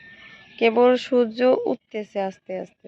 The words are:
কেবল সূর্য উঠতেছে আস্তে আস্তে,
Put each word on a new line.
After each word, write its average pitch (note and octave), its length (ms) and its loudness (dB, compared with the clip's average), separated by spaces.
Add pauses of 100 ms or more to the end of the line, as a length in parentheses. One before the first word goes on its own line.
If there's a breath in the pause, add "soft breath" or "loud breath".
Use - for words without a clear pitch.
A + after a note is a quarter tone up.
(600)
কেবল A#3 320 4 (140)
সূর্য A#3+ 340 0 (320)
উঠতেছে G#3+ 460 -10 (120)
আস্তে - 220 -16 (120)
আস্তে, - 240 -20